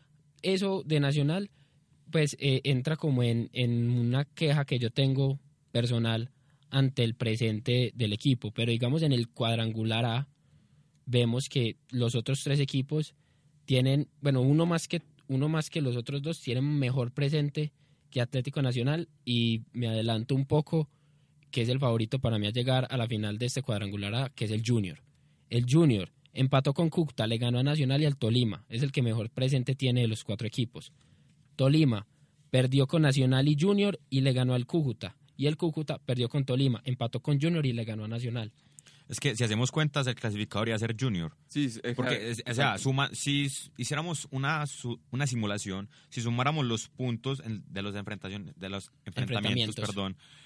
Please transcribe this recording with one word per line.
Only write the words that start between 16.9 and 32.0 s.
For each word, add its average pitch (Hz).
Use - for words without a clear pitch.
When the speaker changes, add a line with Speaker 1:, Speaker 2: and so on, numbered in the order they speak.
Speaker 1:
presente 147
que 123
Atlético 135
Nacional, 131
y 117
me 120
adelanto 113
un 135
poco, 151
que 123
es 117
el 127
favorito 117
para 113
mí 104
a 104
llegar 123
a 135
la 117
final 107
de 117
este 123
cuadrangular 101
A, 131
que -
es 104
el 110
Junior. 104
El 123
Junior 131
empató 135
con 170
Cúcuta, 147
le 117
ganó 120
a 123
Nacional 139
y 156
al 139
Tolima, 113
es 117
el 139
que 139
mejor 113
presente 131
tiene 123
de 113
los 110
cuatro 110
equipos. -
Tolima 135